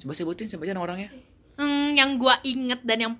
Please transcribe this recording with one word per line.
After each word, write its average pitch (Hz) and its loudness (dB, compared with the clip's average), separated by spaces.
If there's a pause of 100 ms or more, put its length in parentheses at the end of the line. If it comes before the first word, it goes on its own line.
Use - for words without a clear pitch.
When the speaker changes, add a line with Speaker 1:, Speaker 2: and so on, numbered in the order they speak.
Speaker 1:
Coba 139 -8
sebutin 175 -6
siapa 170 -8
aja 196 -4
orang-orangnya. 185 -6 (420)
Speaker 2:
Hmm, 285 0
yang 277 4
gua 254 4
inget 247 -2
dan 226 2
yang 226 0